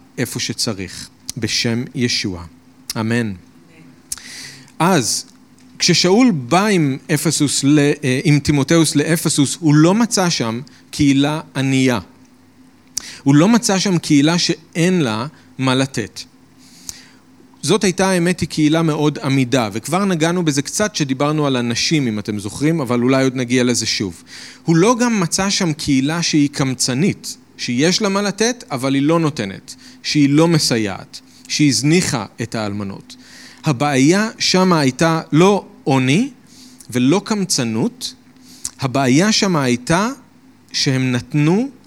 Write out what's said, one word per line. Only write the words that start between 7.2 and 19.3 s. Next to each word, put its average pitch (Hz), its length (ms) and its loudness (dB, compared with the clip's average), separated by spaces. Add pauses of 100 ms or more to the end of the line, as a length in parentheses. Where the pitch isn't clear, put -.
ל-, 151 160 4
אה, 143 440 0
עם 147 160 4
תימותאוס 147 560 2
לאפסוס, 156 640 0
הוא 151 160 4
לא 160 180 6
מצא 214 360 0
שם 120 320 -4 (300)
קהילה 143 500 0 (140)
ענייה. 131 440 0 (1200)
הוא 139 120 4
לא 160 120 6
מצא 208 320 2
שם 180 180 0
קהילה 156 400 2
שאין 175 640 -2
לה 113 260 -4 (300)
מה 131 180 0
לתת. 127 460 -4 (1400)
זאת 185 220 0
הייתה, 190 260 0
האמת 180 300 0
היא, 175 100 -4
קהילה 156 320 2
מאוד 151 380 0
עמידה, 131 540 0